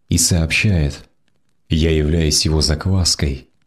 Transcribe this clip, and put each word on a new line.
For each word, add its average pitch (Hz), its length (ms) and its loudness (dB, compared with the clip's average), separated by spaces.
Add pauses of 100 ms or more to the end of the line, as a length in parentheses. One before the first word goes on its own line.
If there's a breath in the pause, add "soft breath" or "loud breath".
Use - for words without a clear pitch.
и - 100 2
сообщает: 80 920 0 (600)
"Я 80 220 2
являюсь 78 540 0
его 78 160 0
закваской, 76 880 -2 (180)